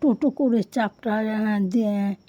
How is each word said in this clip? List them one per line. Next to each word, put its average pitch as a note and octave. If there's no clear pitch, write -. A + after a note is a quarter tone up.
টোটো C4+
করে A#3+
চাপড়া, G#3+
আহ, G#3+
দি-, G3+